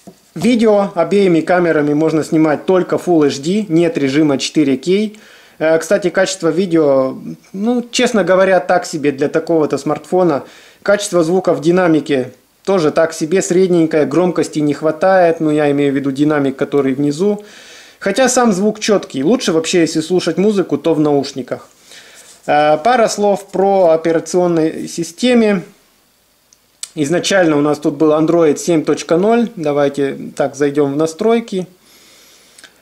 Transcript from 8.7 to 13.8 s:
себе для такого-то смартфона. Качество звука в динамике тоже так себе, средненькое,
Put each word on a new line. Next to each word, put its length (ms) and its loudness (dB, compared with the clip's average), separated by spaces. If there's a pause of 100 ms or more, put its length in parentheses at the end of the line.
себе 280 -4
для 180 -2
такого-то 480 -2
смартфона. 640 -2 (380)
Качество 420 0
звука 300 0
в 80 -6
динамике 720 0 (340)
тоже 240 0
так 240 0
себе, 300 -2
средненькое, 600 2